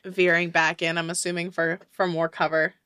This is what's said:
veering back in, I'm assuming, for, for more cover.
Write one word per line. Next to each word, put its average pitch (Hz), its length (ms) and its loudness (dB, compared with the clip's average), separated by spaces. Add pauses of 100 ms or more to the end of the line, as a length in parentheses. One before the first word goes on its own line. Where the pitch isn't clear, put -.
veering 180 460 2
back 165 320 2
in, 165 140 -2
I'm 165 140 -2
assuming, 175 400 -4
for, 170 280 -2 (120)
for 190 160 -2
more 165 220 0
cover. 160 440 0 (140)